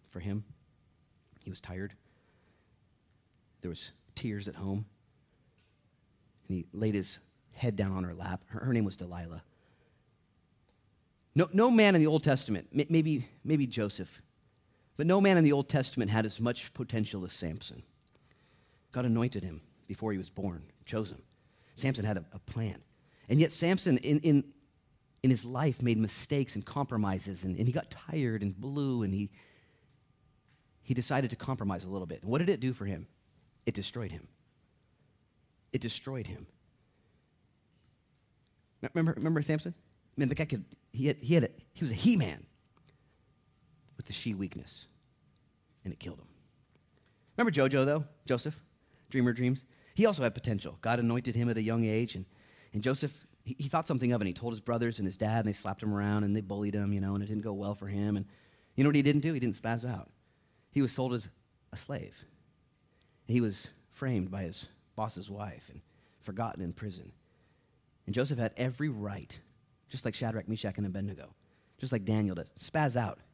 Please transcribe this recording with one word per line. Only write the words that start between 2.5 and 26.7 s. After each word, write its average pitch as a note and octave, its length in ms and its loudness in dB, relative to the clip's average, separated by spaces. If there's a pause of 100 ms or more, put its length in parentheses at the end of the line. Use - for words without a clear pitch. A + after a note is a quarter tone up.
There F2+ 60 -8
was - 220 -10 (240)
tears G2+ 320 -6
at - 80 -8
home. G2 300 -4 (1600)
And F#2 120 -4
he E2 140 -8
laid G#2+ 220 0
his F#2+ 240 -4 (340)
head A#2+ 220 -2
down F#2+ 160 0
on F#2 140 -2
her E2+ 100 -6
lap. F#2 320 -8
Her, G#2+ 140 -10
her B2+ 120 0
name A2+ 120 4
was F#2+ 120 -2
Delilah. E2+ 460 -10 (1900)
No, F3 180 6
no A3 160 6
man G#3+ 280 8
in D#3+ 40 8
the D3+ 60 8
Old D#3 160 4
Testament, B2 480 0
may-, D3 180 2
maybe, D#3 380 4 (160)
maybe D3 240 2
Joseph, G#2 560 -4 (760)
but D3+ 100 0
no F#3 140 6
man G3 160 8
in E3 60 8
the D3 100 8
Old C#3 160 2
Testament B2 440 2
had A2 120 4
as G#2+ 140 -4
much A#2+ 360 -2
potential G#2+ 500 -4
as - 80 -10
Samson. - 500 -8 (1080)
God B2 120 0
anointed A#2 380 2
him D#2+ 200 -8 (260)
before G#2 240 -4
he F#2+ 60 -2
was - 120 -8
born, F2 320 -6 (220)
chose A2 260 -4
him. - 120 -16 (520)
Samson B2 300 -2
had G#2 140 0
a, D#2+ 140 -8
a F#2+ 60 -16
plan. - 420 -6 (480)
And C3 120 6
yet E3 120 4
Samson E3+ 460 2
in, D3 220 2
in, D3 240 6 (800)
in C3 80 6
his G#2+ 140 2
life C3 360 0
made A#2 180 4
mistakes A#2 580 -2
and G2+ 100 -6
compromises, G2+ 760 -2